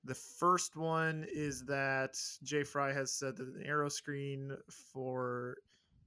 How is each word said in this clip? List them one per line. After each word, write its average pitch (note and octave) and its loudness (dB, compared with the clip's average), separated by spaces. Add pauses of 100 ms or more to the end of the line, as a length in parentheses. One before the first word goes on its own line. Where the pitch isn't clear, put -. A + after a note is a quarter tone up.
The B2+ -4
first - 4
one D#3+ 2
is C#3+ -2
that C3+ 2 (280)
Jay C#3+ 2
Fry C#3 0
has C3+ 0
said C3 -2
that C3 -6
an - -10
aero D3 4
screen C#3 -4 (140)
for B2+ -4 (500)